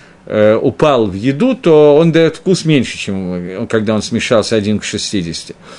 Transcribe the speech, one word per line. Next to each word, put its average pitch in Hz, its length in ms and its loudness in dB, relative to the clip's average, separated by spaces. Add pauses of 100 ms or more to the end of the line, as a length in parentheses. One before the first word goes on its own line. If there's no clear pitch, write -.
(260)
э, 107 300 2
упал 123 520 0
в 90 60 -6
еду, 139 420 -2
то 151 420 4
он 165 160 4
дает 160 240 2
вкус 180 260 -2
меньше, 147 340 0
чем, 95 360 -6
э, 92 360 -8
когда 110 260 0
он 107 60 -2
смешался 113 540 0
один 107 240 0
к - 60 -12
шестидесяти. 87 720 -8 (240)